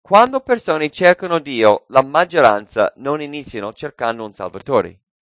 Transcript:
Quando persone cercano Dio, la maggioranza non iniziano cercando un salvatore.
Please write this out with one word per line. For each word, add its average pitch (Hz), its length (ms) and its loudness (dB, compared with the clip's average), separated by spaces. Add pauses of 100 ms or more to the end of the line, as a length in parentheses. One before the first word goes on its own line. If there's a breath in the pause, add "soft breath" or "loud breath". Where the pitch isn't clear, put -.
Quando 254 400 2
persone 160 500 -4
cercano 175 480 0
Dio, 117 500 2
la 131 140 4
maggioranza 135 920 0
non 143 240 -6
iniziano 135 520 -12
cercando 117 520 -10
un 107 80 -14
salvatore. 95 720 -6 (200)